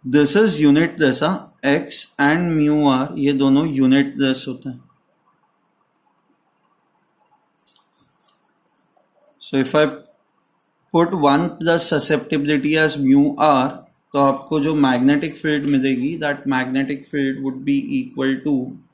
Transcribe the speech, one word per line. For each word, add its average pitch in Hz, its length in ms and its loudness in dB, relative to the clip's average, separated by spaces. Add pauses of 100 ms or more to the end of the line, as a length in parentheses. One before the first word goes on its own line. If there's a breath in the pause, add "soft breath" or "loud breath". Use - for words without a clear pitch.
(160)
this 147 200 4
is 202 260 4
unitless, 151 600 2
हाँ, - 400 -4
X - 420 -2 (200)
and 165 300 0
mu 151 340 2
R, 131 180 0 (100)
ये 143 200 0
दोनों 139 280 2 (120)
unitless 135 720 0
होते 131 220 -12
हैं। 123 140 -16 (4000)
So - 180 -6
if 131 180 0
I 151 100 4 (1080)
put 170 220 0 (100)
one 151 320 2
plus 165 320 0
susceptibility 147 880 -2
as 156 200 2
mu 139 400 2
R, 139 320 2 (440)
तो 139 60 0
आपको 139 400 0
जो 151 160 -2
मैग्नेटिक 139 600 0
फील्ड 147 320 -2
मिलेगी, 135 500 -2
that 143 340 -6
magnetic 131 540 -4
field 135 360 -4
would 135 220 -8
be 139 120 0 (200)
equal 131 380 -4 (100)
to 147 100 0 (380)